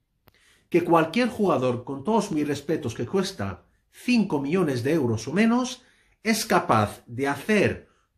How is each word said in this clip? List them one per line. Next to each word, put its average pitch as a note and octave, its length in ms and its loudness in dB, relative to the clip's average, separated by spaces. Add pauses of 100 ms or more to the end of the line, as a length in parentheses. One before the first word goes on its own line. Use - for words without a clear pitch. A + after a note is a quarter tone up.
(680)
Que E3+ 160 2
cualquier E3+ 460 2
jugador, B2+ 540 0
con C#3 200 -10
todos G#3+ 280 0
mis D3 160 -2
respetos, C#3+ 480 -4
que B2 100 -6
cuesta A#2 600 -6 (240)
cinco G#3 500 0
millones D3 400 0
de C#3 120 0
euros A#2+ 340 0
o C3+ 60 -8
menos, A#3 500 0 (400)
es A3 240 -2
capaz A#2 580 0
de B2+ 220 -4
hacer C#3 600 0 (300)